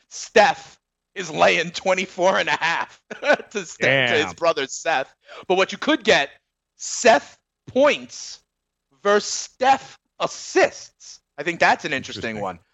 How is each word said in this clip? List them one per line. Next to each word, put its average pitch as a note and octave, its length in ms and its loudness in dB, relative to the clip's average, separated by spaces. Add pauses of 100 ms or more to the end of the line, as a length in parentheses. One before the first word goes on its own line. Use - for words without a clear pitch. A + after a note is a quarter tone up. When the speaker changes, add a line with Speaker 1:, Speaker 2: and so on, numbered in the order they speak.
Speaker 1:
Steph - 720 0 (340)
is F3+ 160 -10
laying F3 420 2
twenty-four F#3 680 -2
and E3+ 100 -2
a D3 40 -2
half D#3 460 -4 (120)
<laughs> - 400 -2
to G3 140 -8
Steph, B2+ 440 0
to A#2 60 0
his D3+ 100 0
Speaker 2:
Damn. F2 100 -10
Speaker 1:
brother E3 320 -2
Seth. D3 460 -6 (340)
But F3+ 100 2
what F#3 140 0
you G3+ 60 -10
could D#4 260 0
get, F3 260 4 (480)
Seth - 600 2 (300)
points B3 720 -2 (640)
versus G3+ 280 2
Steph - 680 -2 (200)
assists. - 1000 -4 (180)
I D3 60 -8
think E3+ 160 -6
that's G3+ 260 2
an D#3 80 -6
interesting A#2+ 440 -8
Speaker 2:
Interesting. G#2 40 -8
Speaker 1:
one. F#2 180 -8 (140)